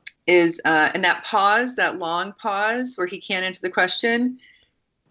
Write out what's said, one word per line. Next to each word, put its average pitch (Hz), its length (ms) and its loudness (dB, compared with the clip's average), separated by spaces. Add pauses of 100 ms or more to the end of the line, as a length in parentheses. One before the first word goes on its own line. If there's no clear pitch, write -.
(260)
is, 170 380 4
uh, 156 280 4
and 185 120 -2
that 170 180 0
pause, 220 540 2
that 175 220 0
long 175 340 -4
pause 226 640 -4
where 180 100 -4
he 185 120 -10
can't 185 260 -4
answer 185 180 -8
the 185 80 -4
question, 233 720 -2 (720)